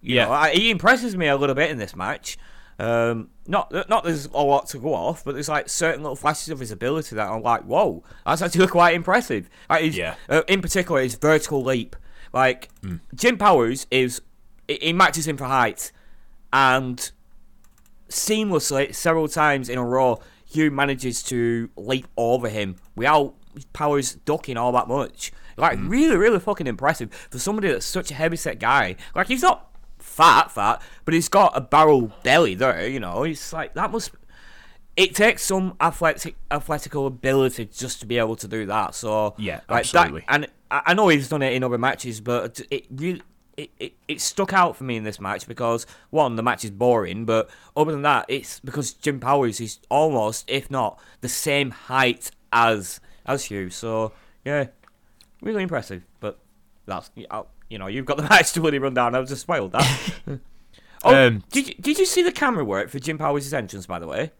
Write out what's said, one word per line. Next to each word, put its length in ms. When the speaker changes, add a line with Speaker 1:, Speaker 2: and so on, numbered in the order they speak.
Speaker 1:
You 160
Speaker 2:
Yeah. 80
Speaker 1:
know, 80
I, 180
he 200
impresses 440
me 140
a 80
little 180
bit 160
in 60
this 180
match. 420
Um, 500
not, 280
not 160
there's 220
a 140
lot 280
to 100
go 140
off, 320
but 80
there's, 160
like, 180
certain 340
little 140
flashes 320
of 140
his 100
ability 460
that 100
I'm 140
like, 220
"Whoa, 420
that's 160
actually 260
quite 280
impressive." 540
Like, 140
his, 140
Speaker 2:
Yeah. 180
Speaker 1:
uh, 180
in 140
particular, 400
his 140
vertical 460
leap. 360
Like, 380
Speaker 2:
Mm. 200
Speaker 1:
Jim 240
Powers 540
is, 300
he, 120
he 120
matches 340
him 80
for 80
height, 480
and 580
seamlessly, 840
several 320
times 400
in 100
a 60
row, 380
Hugh 260
manages 520
to 520
leap 400
over 320
him 300
without 380
Powers 400
ducking 420
all 160
that 160
much. 460
Like, 200
Speaker 2:
Mm. 120
Speaker 1:
really, 260
really 240
fucking 280
impressive 440
for 100
somebody 340
that's 120
such 240
a 40
heavyset 440
guy. 380
Like, 140
he's 160
not 220
fat, 520
fat, 320
but 100
he's 140
got 280
a 60
barrel 520
belly 320
there, 320
you 140
know. 220
It's 280
like, 220
that 180
must, 200
it 180
takes 300
some 380
athletic, 540
athletical 560
ability 600
just 340
to 60
be 120
able 200
to 100
do 180
that, 300
so, 420
Speaker 2:
Yeah, 220
Speaker 1:
like, 120
Speaker 2:
absolutely. 400
Speaker 1:
that, 120
and 140
I, 160
I 60
know 160
he's 180
done 140
it 120
in 120
other 120
matches, 440
but 400
it 180
really, 320
it, 200
it, 160
it 140
stuck 320
out 240
for 80
me 100
in 80
this 160
match 280
because, 380
one, 260
the 60
match 200
is 80
boring, 540
but 240
other 160
than 120
that, 260
it's 320
because 320
Jim 260
Powers 400
is 200
almost, 600
if 220
not, 260
the 100
same 420
height 600
as, 480
as 200
Hugh, 240
so, 440
yeah, 220
really 220
impressive, 400
but 180
that's, 260
I'll, 180
you 80
know, 80
you've 220
got 100
the 60
<laughs> 60
match 240
to 80
bloody 180
run 160
down. 180
I've 140
just 160
spoiled 300
that. 400
Speaker 2:
<laughs> 140
Speaker 1:
Oh, 100
Speaker 2:
Um, 240
Speaker 1:
did 160
you, 80
did 240
you 80
see 160
the 80
camera 340
work 240
for 80
Jim 220
Powers' 340
entrance, 320
by 140
the 80
way? 320